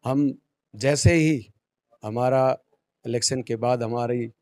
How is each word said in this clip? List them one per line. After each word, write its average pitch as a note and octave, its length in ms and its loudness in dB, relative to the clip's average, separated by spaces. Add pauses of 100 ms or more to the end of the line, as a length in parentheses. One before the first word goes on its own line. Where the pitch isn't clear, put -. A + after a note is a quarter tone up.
हम C3+ 340 0 (360)
जैसे C#3+ 380 2
ही D#3 400 0 (500)
हमारा B2+ 540 0 (480)
इलेक्शन A#2+ 360 -2
के A#2 140 -4
बाद A#2+ 280 -2
हमारी A#2+ 480 -4 (100)